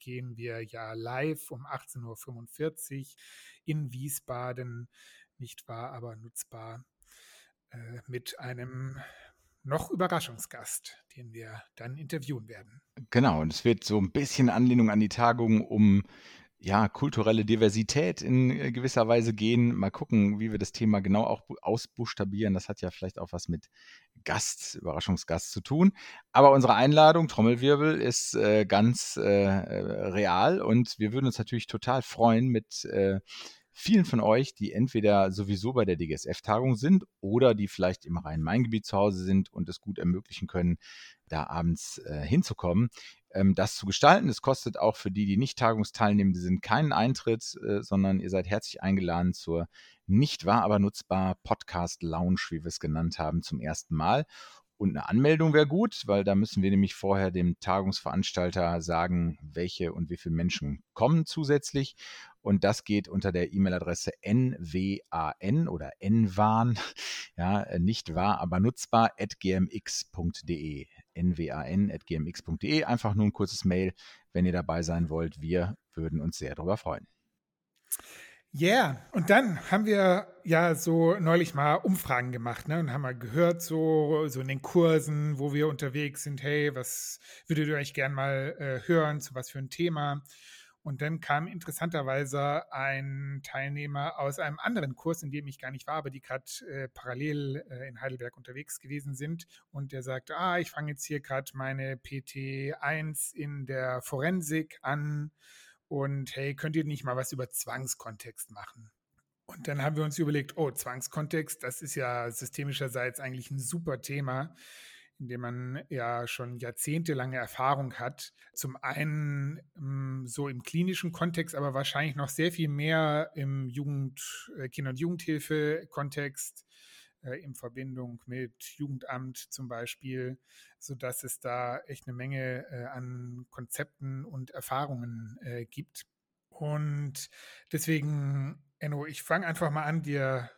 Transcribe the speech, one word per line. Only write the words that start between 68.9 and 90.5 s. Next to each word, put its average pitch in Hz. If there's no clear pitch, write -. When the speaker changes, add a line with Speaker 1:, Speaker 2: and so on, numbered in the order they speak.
Speaker 2:
at -
G 95
M 185
X -
punkt 85
D 85
E. 73
N 87
W 73
A 73
N 95
at 78
G 82
M 78
X -
punkt 80
D 151
E. -
Einfach 117
nur 107
ein 101
kurzes -
Mail, 92
wenn 90
ihr 90
dabei 85
sein 82
wollt. 80
Wir 87
würden 80
uns 85
sehr -
darüber 92
freuen. -
Speaker 1:
Yeah. 170
Und 185
dann 208
haben 208
wir 202
ja 165
so 165
neulich 170
mal 147
Umfragen 127
gemacht, 117
ne, 160
und 151
haben 135
mal 127
gehört, 165
so, 156
so 131
in 131
den 135
Kursen, 151
wo 139
wir 147
unterwegs 143
sind, 143
hey, 147
was -
würdet 156
ihr 151
euch 143
gern 139
mal, 139
äh, 131
hören, 151
zu -
was 127
für 139
ein 135
Thema? 147